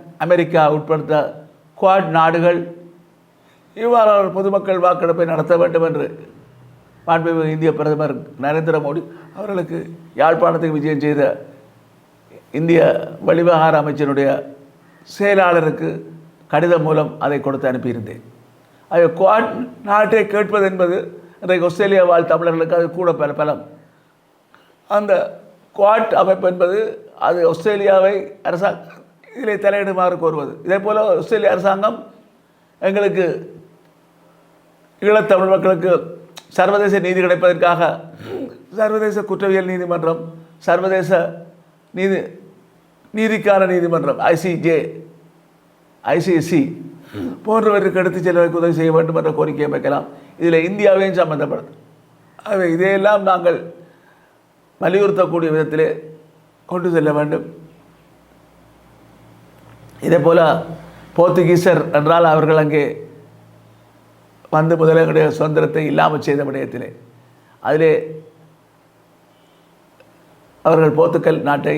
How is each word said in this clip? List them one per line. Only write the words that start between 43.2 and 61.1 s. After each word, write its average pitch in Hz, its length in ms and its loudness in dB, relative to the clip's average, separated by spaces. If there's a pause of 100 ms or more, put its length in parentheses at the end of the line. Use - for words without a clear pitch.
நீதிமன்றம், 165 480 -2 (100)
ஐ 170 120 4
சி 185 80 -2 (160)
ஜே, 165 100 2 (1400)
ஐ 170 120 2
சி 185 80 2 (160)
சி 170 100 2 (840)
போன்றவற்றுக்கு 208 560 2
எடுத்துச் 175 240 -4
செல்வதற்கு 170 340 2
உதவி 170 200 0
செய்ய 165 180 2
வேண்டும் 165 220 0
என்ற 156 180 -2
கோரிக்கையை 147 360 -2
வைக்கலாம். 143 320 -4 (340)
இதில் 165 280 2
இந்தியாவையும் 196 520 2
சம்பந்தப்படுது. 156 520 -4 (720)
ஆகவே, 190 300 0
இதையெல்லாம் 196 560 2
நாங்கள் 175 280 2 (1300)
வலியுறுத்தக்கூடிய 175 720 0
விதத்திலே 156 340 0 (840)
கொண்டு 180 220 -4
செல்ல 151 240 2
வேண்டும். 151 280 -4 (2500)
இதே 165 200 4
போல, 170 140 6 (760)